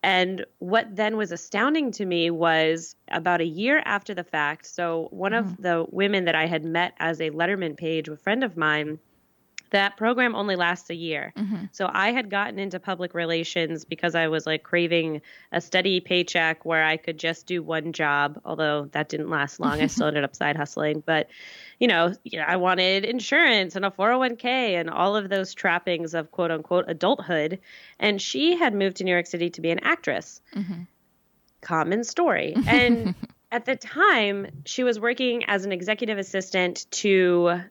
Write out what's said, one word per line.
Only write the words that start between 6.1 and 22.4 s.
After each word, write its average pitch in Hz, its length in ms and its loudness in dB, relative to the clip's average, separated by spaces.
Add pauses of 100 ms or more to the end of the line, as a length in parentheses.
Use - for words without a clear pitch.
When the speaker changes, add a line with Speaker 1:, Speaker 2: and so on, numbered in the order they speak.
Speaker 1:
that 170 80 2
I 160 140 2
had 160 180 -2
met 170 320 -2
as 160 240 -2
a 160 80 -2
Letterman 170 480 -2
page, 160 320 -4
a 151 80 -10
friend 233 260 -2
of 180 140 -4
mine, 151 400 0 (720)
that 196 260 2
program 233 400 2
only 202 220 -2
lasts 175 320 -2
a 170 40 -6
year. 160 440 -6
Speaker 2:
Mm-hmm. 196 340 -4
Speaker 1:
So 190 220 -2
I 202 180 2
had 240 180 -4
gotten 202 300 -4
into 196 180 -6
public 180 360 -6
relations 165 720 -2
because 165 300 -2
I 165 120 2
was, 156 180 -2
like, 156 180 -2
craving 165 580 0 (320)
a 175 80 0
steady 185 400 0
paycheck 170 640 0
where 160 180 2
I 160 140 2
could 156 200 -6
just 165 300 -4
do 175 160 -4
one 160 300 -4
job, 147 500 0
although 147 480 -2
that 151 160 -4
didn't 156 220 -6
last 143 320 -4
long. 147 180 0
I 156 80 2
still - 200 0
Speaker 2:
<laughs> - 20 2
Speaker 1:
ended 147 160 0
up - 100 -8
side 147 220 -2
hustling. 151 480 -4
But, 156 240 0 (500)
you 247 80 4
know, 175 260 4 (120)
you - 140 -8
know, 151 60 -2